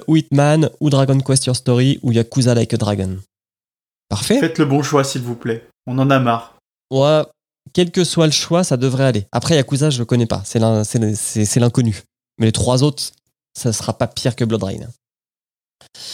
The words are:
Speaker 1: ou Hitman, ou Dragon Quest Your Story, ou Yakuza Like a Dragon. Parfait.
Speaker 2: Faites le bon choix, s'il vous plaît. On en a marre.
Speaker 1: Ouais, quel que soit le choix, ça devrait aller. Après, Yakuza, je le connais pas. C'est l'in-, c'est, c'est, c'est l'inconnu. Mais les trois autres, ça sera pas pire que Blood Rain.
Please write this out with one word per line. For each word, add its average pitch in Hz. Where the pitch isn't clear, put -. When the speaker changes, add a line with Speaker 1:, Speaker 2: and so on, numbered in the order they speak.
Speaker 1:
ou 160
Hitman, 147
ou 151
Dragon 135
Quest 135
Your 123
Story, 123
ou 120
Yakuza 117
Like 113
a 110
Dragon. 98
Parfait. 202
Speaker 2:
Faites 160
le 156
bon 139
choix, 135
s'il 131
vous 120
plaît. 113
On 127
en 135
a 135
marre. 120
Speaker 1:
Ouais, 147
quel 175
que 180
soit 160
le 151
choix, 175
ça 139
devrait 131
aller. 107
Après, 135
Yakuza, 143
je 127
le 117
connais 120
pas. 98
C'est -
l'in-, 113
c'est, 107
c'est, 107
c'est 120
l'inconnu. 117
Mais 110
les 110
trois 127
autres, 147
ça 120
sera -
pas 120
pire -
que 123
Blood 110
Rain. 95